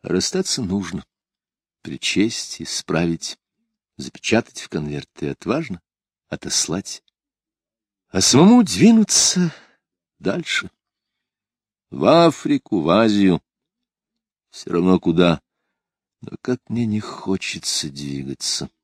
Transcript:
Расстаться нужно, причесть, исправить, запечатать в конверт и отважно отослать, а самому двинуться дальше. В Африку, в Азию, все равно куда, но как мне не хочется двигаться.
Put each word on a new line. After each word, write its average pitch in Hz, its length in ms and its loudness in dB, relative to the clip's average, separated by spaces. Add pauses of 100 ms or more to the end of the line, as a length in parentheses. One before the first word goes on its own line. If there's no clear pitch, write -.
Расстаться 92 600 -4
нужно, 92 420 -6 (760)
причесть, - 760 -4
исправить, 82 760 -4 (600)
запечатать - 640 -4
в - 80 -18
конверт 73 400 -8 (120)
и 76 60 -4
отважно 104 520 -6 (480)
отослать, - 760 -6 (1040)
а 92 100 -2
самому 196 440 6
двинуться 180 920 2 (640)
дальше. - 540 -4 (1200)
В 69 140 -4
Африку, 147 760 4
в 76 80 0
Азию, 101 540 4 (1040)
все - 220 -14
равно 90 280 4
куда, 85 400 2 (800)
но - 100 -16 (100)
как 127 260 -4
мне 113 200 -2
не 107 120 -2
хочется - 880 -6
двигаться. 69 840 -8 (120)